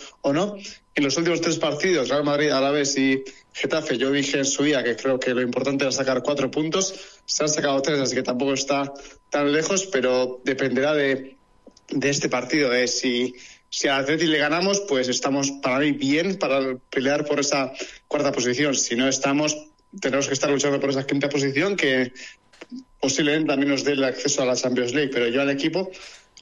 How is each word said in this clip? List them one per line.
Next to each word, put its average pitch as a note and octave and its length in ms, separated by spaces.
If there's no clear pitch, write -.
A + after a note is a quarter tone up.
o C#3 100
no. G3+ 240
En D3 100
los C3+ 140
últimos E3+ 240
tres E3 160
partidos, D3+ 500
Real C#3+ 160
Madrid, D3 260
Alavés C#3 460
y C3+ 260
Getafe, D3+ 460
yo C3+ 120
dije C#3+ 280
en C3+ 80
su C#3 180
día C#3+ 180
que A#2 140
creo C3 240
que B2+ 140
lo B2 80
importante C3+ 420
era C3 80
sacar C3 300
cuatro C3+ 280
puntos, D#3+ 440
se - 160
han D3+ 80
sacado C#3+ 320
tres, D3 180
así B2 140
que C3 80
tampoco C3 320
está C#3 380
tan C#3+ 240
lejos, D#3+ 400
pero B2+ 520
dependerá C3+ 500
de, C3+ 420
de C#3+ 200
este C#3+ 180
partido, B2+ 420
de B2 180
si, B2 460
si - 180
al C#3 140
Atleti D#3 240
le D#3 120
ganamos, F3 420
pues C3 280
estamos C#3 420
para C3 160
mí D3 140
bien D#3 460
para C3+ 380
pelear C#3+ 340
por D3 160
esa C3+ 320
cuarta C#3+ 240
posición. B2+ 420
Si - 220
no C3 120
estamos, C#3+ 480
tenemos C#3 260
que C#3 80
estar C#3+ 160
luchando C#3 300
por C#3 100
esa C3+ 160
quinta C#3+ 220
posición, C#3+ 480
que C3 360
posiblemente D3+ 480
también C#3 220
nos C3+ 140
dé C#3+ 80
el C3+ 120
acceso C3 380
a B2+ 40
la B2+ 100
Champions B2 360
League, C#3+ 200
pero A#2+ 160
yo B2 140
al C#3 80
equipo, D#3+ 380